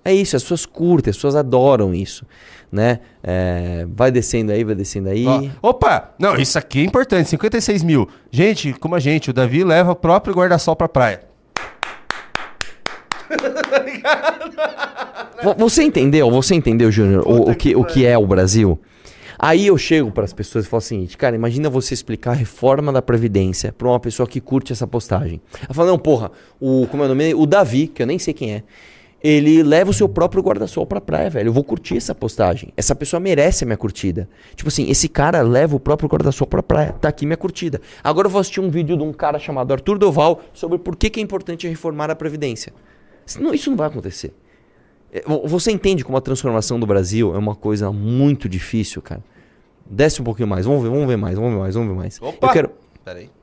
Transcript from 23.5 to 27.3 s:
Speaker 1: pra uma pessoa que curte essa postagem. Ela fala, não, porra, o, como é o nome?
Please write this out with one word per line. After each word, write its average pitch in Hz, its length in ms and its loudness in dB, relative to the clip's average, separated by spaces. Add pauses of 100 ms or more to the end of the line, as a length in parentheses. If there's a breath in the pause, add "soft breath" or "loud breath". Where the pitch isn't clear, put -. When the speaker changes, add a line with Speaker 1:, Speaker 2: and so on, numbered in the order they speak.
Speaker 1:
pra 123 160 -2
uma 123 100 2
pessoa 120 280 -4
que - 120 -8
curte - 320 -4
essa 117 160 -6
postagem. 92 540 -4 (220 loud breath)
Ela - 100 -12
fala, 170 160 2
não, 175 100 2
porra, 120 320 0 (280 soft breath)
o, 131 300 2
como 143 140 -2
é - 20 2
o 131 40 0
nome? 151 240 0